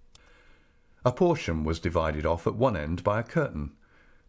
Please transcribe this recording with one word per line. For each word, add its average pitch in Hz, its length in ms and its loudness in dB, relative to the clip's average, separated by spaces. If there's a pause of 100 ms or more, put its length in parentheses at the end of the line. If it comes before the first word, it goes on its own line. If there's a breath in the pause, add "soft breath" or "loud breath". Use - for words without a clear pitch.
(1040 soft breath)
A 123 80 2
portion 123 520 2
was 80 160 0
divided 80 460 0
off 82 200 0
at - 100 -2
one 113 220 2
end 78 260 -4
by 104 160 2
a 117 40 -2
curtain, 73 480 -4 (580 soft breath)